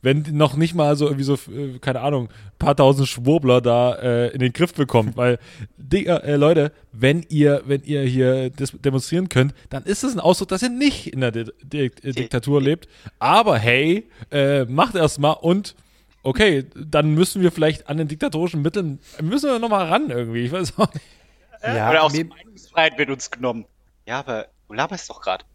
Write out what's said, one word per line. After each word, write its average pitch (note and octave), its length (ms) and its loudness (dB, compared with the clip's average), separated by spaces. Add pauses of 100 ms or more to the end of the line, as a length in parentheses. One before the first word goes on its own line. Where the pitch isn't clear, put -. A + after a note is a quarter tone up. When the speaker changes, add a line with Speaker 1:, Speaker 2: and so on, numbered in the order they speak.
Speaker 1:
wenn C#3 300 2
noch D3 240 2
nicht D#3+ 200 0
mal D3+ 220 2
so D3 80 0
irgendwie C#3 180 -2
so, C#3 120 0 (160)
äh, B2+ 280 -12
keine C3 220 -4
Ahnung, C3 280 -2 (300)
paar D3+ 160 2
tausend C3+ 320 4
Schwurbler B2+ 540 2
da, A#2+ 340 2
äh, A#2+ 340 -2
in - 100 -8
den B2+ 120 2
Griff E3+ 220 -2
bekommt, A#2+ 420 0
weil, B2 240 0 (380)
Digga, E3 400 0
äh, D3 180 -2
Leute, D3 380 4 (180)
wenn C#3 380 0
ihr, D3 360 4
wenn C#3 180 -2
ihr C#3+ 180 -4
hier C3 480 2
dis-, C3 320 -8
demonstrieren C#3+ 480 -2
könnt, C3+ 240 2 (160)
dann C#3 160 -10
ist G3+ 180 -4
es C4 100 -2
ein - 60 -4
Ausdruck, F#3 300 0
dass F#3+ 140 -4
ihr B3+ 60 -2
nicht C4 440 -2
in C3 80 -4
der B2 100 0
Di-, A2+ 200 -6 (120)
Di-, C#3 220 -4
äh, A#2+ 40 0 (120)
Speaker 2:
Die C#3 120 -8
Speaker 1:
Diktatur C3 460 0
Speaker 2:
Die C3+ 80 0
Speaker 1:
lebt, D#3+ 220 -2 (300)
aber F3 380 4
hey, C#3 520 2 (220)
äh, C#3 340 2
macht E3+ 300 0
erst D#3+ 240 2
mal C#3+ 120 2
und F3+ 440 -2 (480)
okay, C#3 420 2 (100)
dann D3+ 380 0
müssen F#3 280 2
wir F3 100 4
vielleicht D#3 360 -2
an D3 100 -6
den D#3+ 120 -4
diktatorischen D#3+ 520 -4
Mitteln, D#3+ 380 -4 (220)
müssen C4+ 280 -2
wir B3 100 0
noch A#3 100 -4
mal F#3+ 180 0
ran A3 220 0
irgendwie, A#2+ 360 -4
ich A#2+ 60 -4
weiß F3+ 260 -6
auch G3+ 160 0
nicht. - 120 -14 (580)
Speaker 3:
Ja, A#2 260 -2
Speaker 2:
Oder D#3 140 4
auch D3+ 80 2
Speaker 3:
mir D#3 140 -4
Speaker 2:
so E3 40 -18
Meinungsfreiheit - 680 -4
wird C#3+ 120 -2
uns C3+ 220 -10
genommen. A#2+ 340 -6 (400)
Ja, A#2+ 140 -8
aber B2 280 -8 (200)
du G#2 60 -20
laberst D#3+ 360 -6
doch - 120 -20
grad. F#2 340 -6